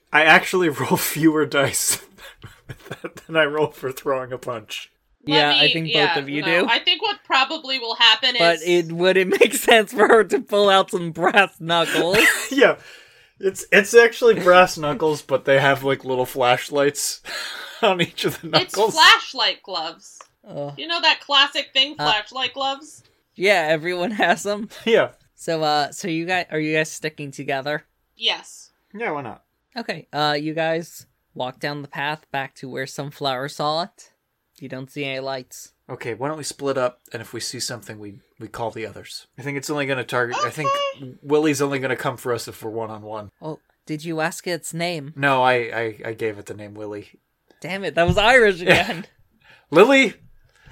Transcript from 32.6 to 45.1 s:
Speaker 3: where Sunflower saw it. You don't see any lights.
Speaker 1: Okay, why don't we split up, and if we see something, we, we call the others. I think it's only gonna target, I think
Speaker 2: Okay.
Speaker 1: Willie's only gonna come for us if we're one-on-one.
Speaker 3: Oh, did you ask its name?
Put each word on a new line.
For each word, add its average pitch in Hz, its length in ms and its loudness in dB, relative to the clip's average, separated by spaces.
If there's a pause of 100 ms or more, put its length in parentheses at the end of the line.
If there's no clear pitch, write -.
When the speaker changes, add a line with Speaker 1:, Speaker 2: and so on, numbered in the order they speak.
Speaker 3:
where 131 200 -8
Sunflower 139 600 -6
saw 156 340 -4
it. - 260 -20 (480)
You 135 100 -16
don't 131 220 -14
see 147 140 -8
any 135 160 -6
lights. 135 540 -12 (140)
Speaker 1:
Okay, 123 260 -10
why 120 140 -8
don't 156 80 -6
we 151 80 -14
split 139 320 -6
up, 123 240 -4 (120)
and 113 100 -10
if 107 100 -16
we 117 80 -10
see - 200 -10
something, 113 380 -12
we, 104 220 -18 (200)
we 110 80 -14
call 113 240 -6
the 110 120 -10
others. 95 420 -16 (120)
I 127 40 -18
think 143 140 -8
it's 135 140 -8
only 147 160 -2
gonna 131 180 -4
target, 120 400 -2
I 120 60 -4
think 156 180 -6 (280)
Speaker 2:
Okay. 131 260 -16
Speaker 1:
Willie's 147 400 2
only 139 160 -2
gonna 131 180 -4
come 127 220 -6
for 127 160 -4
us 117 140 -10
if - 140 -18
we're 113 100 -10
one-on-one. 107 580 -10 (100)
Speaker 3:
Oh, 156 200 -12 (260)
did 156 180 -10
you 160 160 -6
ask 165 260 -6
its 170 280 -8
name? 165 420 -6